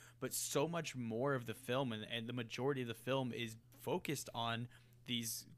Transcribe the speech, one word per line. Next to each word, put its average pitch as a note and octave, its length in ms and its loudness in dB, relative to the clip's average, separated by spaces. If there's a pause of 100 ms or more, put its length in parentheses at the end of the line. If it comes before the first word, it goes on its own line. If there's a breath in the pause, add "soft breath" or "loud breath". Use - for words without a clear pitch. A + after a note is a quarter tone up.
(220 loud breath)
but B2+ 120 -2
so - 360 2
much E3 260 -2
more A#2+ 400 2
of A#2+ 120 -2
the A2+ 60 -2
film B2+ 380 2
and, G#2+ 180 -4
and A#2 200 -2
the B2 40 -4
majority B2+ 480 0
of A#2+ 60 -2
the A2+ 60 -2
film B2+ 400 2
is A2+ 240 -2 (240)
focused D3+ 520 0
on A#2 360 0 (360 soft breath)
these A#2 420 -2 (100)